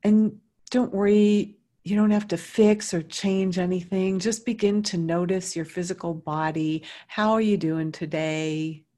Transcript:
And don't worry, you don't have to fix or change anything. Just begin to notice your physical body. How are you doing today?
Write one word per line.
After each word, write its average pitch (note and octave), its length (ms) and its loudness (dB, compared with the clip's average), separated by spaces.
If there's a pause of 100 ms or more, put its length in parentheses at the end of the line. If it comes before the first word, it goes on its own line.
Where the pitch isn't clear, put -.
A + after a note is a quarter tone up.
And G#3+ 340 4 (320)
don't B3 240 0
worry, G#3 600 4 (260)
you G3+ 140 -2
don't G#3+ 160 4
have G#3 160 0
to E3+ 80 -2
fix G#3 580 2
or E3 80 -2
change F#3+ 560 -2
anything. F#3 600 -2
Just A3 260 -4
begin G#3 380 0
to G3 120 -4
notice F3 600 -2
your E3 80 -4
physical F3 500 -8
body. D#3 720 -4 (240)
How G#3+ 240 0
are A3 80 2
you G#3+ 160 2
doing D#3+ 340 -2
today? D#3 920 -6 (140)